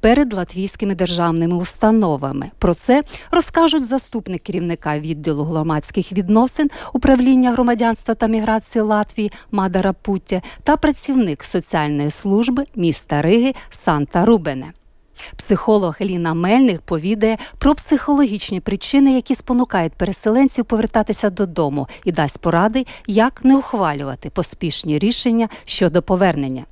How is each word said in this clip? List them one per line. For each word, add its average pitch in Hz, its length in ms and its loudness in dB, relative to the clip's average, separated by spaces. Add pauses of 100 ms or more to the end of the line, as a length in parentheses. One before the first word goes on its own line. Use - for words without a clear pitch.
перед 247 320 4
латвійськими 196 600 -4
державними 170 600 0
установами? 160 1000 0
Про 175 160 2
це 277 280 2 (280)
розкажуть 320 560 2
заступник 220 560 -4
керівника 170 560 -4
відділу 151 460 -4
громадських 156 680 -2
відносин 220 580 2 (220)
управління 254 600 4
громадянства 233 600 0
та 226 120 -2
міграції 220 560 0
Латвії 208 500 -2 (180)
Мада 190 320 0
Рапуття 190 600 -2 (200)
та 294 140 4
працівник 254 680 0
соціальної 147 680 -2
служби 233 540 0 (120)
міста 160 460 0
Риги 233 320 2 (160)
Санта 160 540 0
Рубене. 160 480 0 (640)
Психолог 190 640 0
Ліна 175 340 -2
Мельник 190 460 2
повідає 208 580 -2 (200)
про 285 160 4
психологічні 269 880 0
причини, 269 540 2
які 254 200 0
спонукають 240 580 -2
переселенців 226 720 2
повертатися 220 680 0
додому, 156 580 -2 (160)
і 180 80 -2
дасть 151 280 -2
поради, 208 460 0 (200)
як 220 380 0
не 262 120 6
ухвалювати 147 760 -4
поспішні 156 680 -4
рішення 226 500 0 (160)
щодо 175 380 0
повернення. 147 680 0